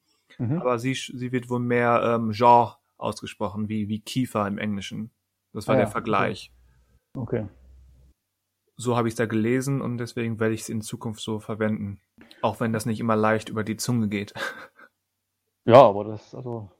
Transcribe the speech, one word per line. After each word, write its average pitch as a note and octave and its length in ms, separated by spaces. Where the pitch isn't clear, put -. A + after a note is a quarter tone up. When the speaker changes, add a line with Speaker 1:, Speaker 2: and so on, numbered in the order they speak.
Speaker 1:
Mhm. C3 220
Speaker 2:
Aber B2 180
sie C3 160
sch-, - 220
sie B2 160
wird B2 160
wohl B2 120
mehr, A#2+ 420
ähm, A#2 300
Zhao A#2+ 400
ausgesprochen, G#2+ 720
wie, G#2+ 200
wie G#2+ 120
Kiefer A2+ 480
im G2+ 100
Englischen. G#2+ 520
Das G#2 160
war A2+ 60
Speaker 1:
Ah, G#2+ 40
Speaker 2:
der G#2 80
Speaker 1:
ja. - 40
Speaker 2:
Vergleich. G2 600
Speaker 1:
Okay. A#2 280
Okay. G2+ 60
Speaker 2:
So A#2 200
hab A#2 100
ich's A2+ 100
da A#2+ 100
gelesen B2 540
und A#2+ 180
deswegen A#2 400
werde A2 160
ich's - 140
in A2+ 140
Zukunft A2 400
so A2 180
verwenden. G#2+ 600
Auch A2 180
wenn A2+ 140
das G#2+ 120
nicht A2 140
immer A2+ 160
leicht G#2+ 320
über A2 160
die G#2+ 120
Zunge A#2 320
geht. G2+ 260
<laughs> - 80
Speaker 1:
Ja, B2 140
aber G#2 220
das, G#2+ 280
also, A#2 480